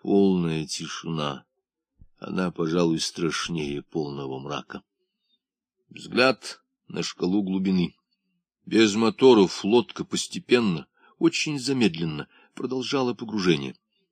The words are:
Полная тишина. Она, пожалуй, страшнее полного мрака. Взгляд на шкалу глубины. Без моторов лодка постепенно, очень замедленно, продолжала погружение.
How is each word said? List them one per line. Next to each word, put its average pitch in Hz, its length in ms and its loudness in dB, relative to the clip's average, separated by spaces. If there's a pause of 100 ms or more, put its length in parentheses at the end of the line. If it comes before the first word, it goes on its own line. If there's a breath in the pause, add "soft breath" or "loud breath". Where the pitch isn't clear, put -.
Полная 92 640 2
тишина. 76 800 -8 (720)
Она, 90 320 -4
пожалуй, 82 500 0
страшнее 76 840 -6
полного 69 560 -8
мрака. 69 420 -12 (1080)
Взгляд - 760 -2 (240)
на - 160 -6
шкалу 95 400 -2
глубины. 95 520 0 (680)
Без 104 300 4
моторов 113 680 6
лодка 104 400 2
постепенно, 95 840 -2 (320 soft breath)
очень 156 400 0
замедленно, 85 680 -2 (280 soft breath)
продолжала 127 580 -4
погружение. 90 600 -2 (360)